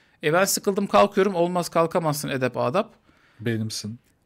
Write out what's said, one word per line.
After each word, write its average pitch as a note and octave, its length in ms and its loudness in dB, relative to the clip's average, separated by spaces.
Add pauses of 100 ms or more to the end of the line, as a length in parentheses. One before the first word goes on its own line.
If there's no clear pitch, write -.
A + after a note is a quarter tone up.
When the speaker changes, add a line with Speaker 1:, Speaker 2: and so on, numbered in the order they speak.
(240)
Speaker 1:
"E, D3+ 80 2
ben F3+ 120 4
sıkıldım G3 420 -2
kalkıyorum." G3+ 480 4
"Olmaz, F3 340 0
kalkamazsın E3 600 0
edep B2+ 280 -2
adap." B2+ 380 -2 (460)
Speaker 2:
"Benimsin." A2 580 -4 (280)